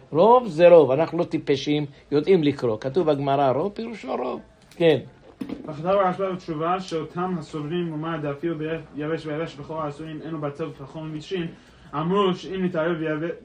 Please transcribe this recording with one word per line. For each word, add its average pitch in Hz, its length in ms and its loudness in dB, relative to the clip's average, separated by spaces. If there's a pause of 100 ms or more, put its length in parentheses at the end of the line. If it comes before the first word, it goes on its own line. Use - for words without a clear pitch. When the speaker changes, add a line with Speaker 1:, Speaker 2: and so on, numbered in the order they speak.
(120)
Speaker 1:
רוב 226 360 6
זה 170 200 6
רוב", 160 240 10
אנחנו 156 260 0
לא - 60 0
טיפשים, 147 600 -2 (260)
יודעים 156 320 4
לקרוא, 131 360 0
כתוב 156 320 0
בגמרא, 139 400 2
"רוב 160 240 -2
פירושו 233 400 -8
רוב", 247 240 -6 (360)
כן. 160 220 6 (680)
Speaker 2:
וכתב 151 180 -10
הרשב"א 190 460 2
בתשובה, 175 480 -4
שאותם 175 600 -6
הסוברים, 160 540 -6
ומה 156 240 -6
דאפילו 147 380 -6 (400)
ביבש 151 300 -6
ויבש 156 300 -6
בכל 147 260 -12
האסורים, 156 440 -10
אינו 160 160 -8
בטל 147 240 -6
ופחות 147 380 -12
משישים, 156 440 -6 (480)
אמרו 180 380 2
שאם 185 320 -4
נתערב 170 300 0 (500)